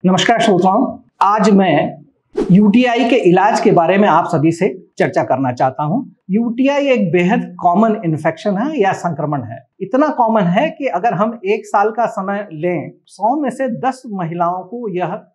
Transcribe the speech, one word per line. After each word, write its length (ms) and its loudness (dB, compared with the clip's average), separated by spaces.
नमस्कार 360 2
श्रोताओं, 460 2
आज 280 2
मैं 540 2
यूटीआई 600 4
के 60 4
इलाज 320 4
के 100 4
बारे 280 4
में 100 4
आप 160 4
सभी 280 0
से 160 0
चर्चा 260 0
करना 280 0
चाहता 300 -2
हूं। 200 -2
यूटीआई 580 0
एक 240 2
बेहद 480 0
कॉमन 440 2
इन्फेक्शन 520 -2
है 240 -4
या 120 2
संक्रमण 500 -4
है। 160 -12
इतना 280 -2
कॉमन 420 0
है 200 0
कि 160 -8
अगर 280 -2
हम 320 -2
एक 200 -2
साल 240 0
का 160 -2
समय 460 -6
लें, 400 -4
सौ 340 -4
में 100 -2
से 180 -6
दस 220 -4
महिलाओं 520 -4
को 240 -10
यह 320 -6